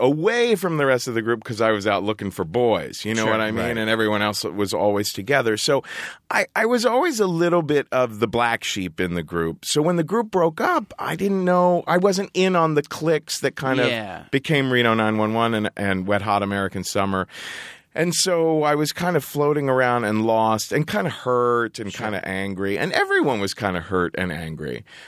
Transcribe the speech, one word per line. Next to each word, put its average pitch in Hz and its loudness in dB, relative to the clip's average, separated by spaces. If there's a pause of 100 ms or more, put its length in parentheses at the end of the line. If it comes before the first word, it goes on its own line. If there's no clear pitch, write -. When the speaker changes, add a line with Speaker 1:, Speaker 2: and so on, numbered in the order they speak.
Speaker 1:
away 214 2
from 175 0
the 147 2
rest 131 2
of 120 -4
the 113 0
group 113 0
'cause 107 -6
I 113 4
was 101 0
out 101 2
looking 101 -4
for 92 -4
boys, 95 0
you 107 -2
know 113 0
Speaker 2:
Sure, 110 2
Speaker 1:
what 110 2
I 110 -2
mean? 95 -4
Speaker 2:
right. 87 -4
Speaker 1:
And 110 -2
everyone 107 2
else 104 -2
was 101 -2
always 104 0
together. 113 0
So 139 0 (480)
I, - 0
I 220 0
was 233 2
always 247 0
a 196 2
little 170 2
bit 147 0
of 120 0
the 110 2
black 117 0
sheep 90 -4
in 87 0
the 85 -2
group. 82 -4
So - 0
when 175 0
the 165 0
group 220 -2
broke 165 2
up, 302 0
I 151 -4
didn't 190 0
know, 180 4
I 165 2
wasn't 190 2
in 185 2
on 160 2
the 147 2
cliques - -2
that 135 -2
kind 135 0
of 120 4
Speaker 3:
Yeah. 107 -6
Speaker 1:
became 139 0
Reno 120 4
nine 107 2
one 107 2
one 117 2
and, 107 0
and 95 -2
Wet 101 2
Hot 101 2
American 98 -2
Summer. 98 0 (680)
And 170 0
so 160 2
I 151 2
was 151 0
kind 175 -2
of 139 0
floating 147 0
around 123 2
and 107 2
lost 110 2
and 151 0
kind 202 -2
of 131 -4
hurt 120 0
and 101 -8
Speaker 3:
Sure. 117 -8
Speaker 1:
kind 107 -4
of 92 -4
angry. 98 -4
And 139 -2
everyone 370 0
was 98 -2
kind 95 -2
of 80 -6
hurt 90 -2
and 90 -2
angry. 76 -8 (240)